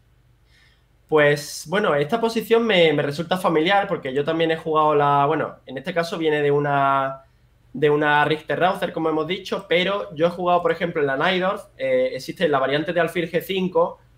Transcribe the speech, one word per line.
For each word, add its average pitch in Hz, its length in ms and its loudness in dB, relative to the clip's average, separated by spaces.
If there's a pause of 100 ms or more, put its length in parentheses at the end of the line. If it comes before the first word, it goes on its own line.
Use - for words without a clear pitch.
(1080)
Pues, 147 640 0
bueno, 185 280 0
esta 147 220 -2
posición 226 480 0
me, 175 280 4
me 147 80 0
resulta 160 340 -4
familiar 185 520 2
porque 139 260 -6
yo 143 100 0
también 160 260 0
he 165 60 0
jugado 156 380 2
la... 143 320 4
Bueno, 143 300 -2 (100)
en 131 100 -14
este 135 160 -8
caso 170 240 -2
viene 156 240 0
de 143 100 2
una, 139 760 0 (500)
de 147 160 2
una 147 340 4
Richter-Rauser, 160 680 -2
como 160 160 -2
hemos 156 160 -2
dicho, 190 420 -6
pero 185 460 -2
yo 160 140 2
he - 20 2
jugado, 175 320 0
por 165 100 2
ejemplo, 165 300 -2
en 143 60 0
la 135 100 -2
Najdorf, 185 460 -2 (120)
eh, 131 380 0
existe 165 340 -4
la 143 100 2
variante 147 360 -2
de 170 60 0
alfil 170 300 -2
G 160 120 -2
cinco, 185 580 -2 (180)